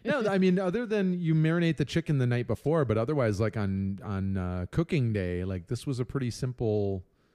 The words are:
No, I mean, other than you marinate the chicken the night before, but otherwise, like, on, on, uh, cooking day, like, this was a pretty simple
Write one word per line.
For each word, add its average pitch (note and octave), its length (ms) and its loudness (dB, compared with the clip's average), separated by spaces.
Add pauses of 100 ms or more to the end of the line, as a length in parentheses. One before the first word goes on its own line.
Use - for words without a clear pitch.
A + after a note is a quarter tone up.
No, B3+ 220 0
I G3 120 2
mean, F#3 200 6
other G3 280 0
than F#3+ 340 0
you D#3+ 140 2
marinate D#3+ 420 4
the D3 80 0
chicken D#3+ 340 0
the B2+ 80 2
night A#2+ 200 0
before, C#3+ 400 0
but G#2+ 100 2
otherwise, A#2 440 0
like, A2 180 0
on, G2 440 -2
on, G2 360 -4
uh, F2+ 320 -4
cooking C#3+ 420 0
day, F2+ 320 -2
like, F#2 220 -6
this - 200 -6
was B2+ 140 -4
a A#2+ 40 -2
pretty B2 260 -4
simple G#2 760 -2 (300)